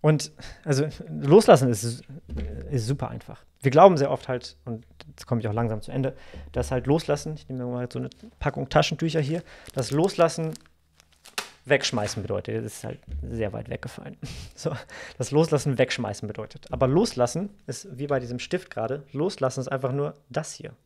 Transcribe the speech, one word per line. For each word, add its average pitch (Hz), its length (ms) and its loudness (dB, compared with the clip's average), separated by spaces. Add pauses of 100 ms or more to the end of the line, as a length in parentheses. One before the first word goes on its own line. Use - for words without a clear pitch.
Und, 151 300 4 (320)
also, 147 240 2 (200)
loslassen 151 640 8
ist, 117 320 -4 (680)
ist 120 160 -2
super 131 220 -2
einfach. 117 360 -14 (180)
Wir 135 80 4
glauben 170 260 12
sehr 139 140 2
oft - 180 -4
halt, 127 360 -6
und 117 200 -8 (240)
jetzt - 180 -20
komme 117 140 0
ich 110 80 -4
auch 104 40 -2
langsam 110 280 0
zu - 120 -12
Ende, 135 220 -2 (380)
dass - 180 -2
halt 123 160 -2
Loslassen, 151 480 0
ich - 140 -16
nehme 127 180 -6
mal 123 240 -6
so - 80 -8
eine 127 120 -8 (280)
Packung 139 300 -4
Taschentücher 156 520 2
hier, 156 220 -2 (300)
dass 123 180 -4
Loslassen 160 640 0 (1120)
wegschmeißen 113 580 0
bedeutet. 98 420 -4
Das 110 80 -10
ist - 120 -16
halt - 160 -10 (220)
sehr 113 300 -4
weit 113 160 -10
weggefallen. - 540 -12
<laughs> 135 40 -12 (280)
So, 127 220 -6 (400)
dass - 140 -6
Loslassen 151 480 2
wegschmeißen 110 500 -2
bedeutet. - 420 -12
Aber 131 160 0
Loslassen 160 640 2 (180)
ist, 139 300 -10
wie 139 100 -6
bei 139 140 0
diesem 123 180 -6
Stift - 300 -6
gerade, 127 440 -6
Loslassen 139 480 -2
ist 123 80 -6
einfach 131 240 -2
nur 143 220 -2 (140)
das 156 240 -6
hier. - 220 -14 (120)